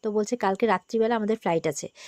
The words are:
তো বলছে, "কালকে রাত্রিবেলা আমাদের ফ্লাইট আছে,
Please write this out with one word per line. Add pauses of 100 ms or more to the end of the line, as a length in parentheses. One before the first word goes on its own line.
তো
বলছে,
"কালকে
রাত্রিবেলা
আমাদের
ফ্লাইট
আছে, (220)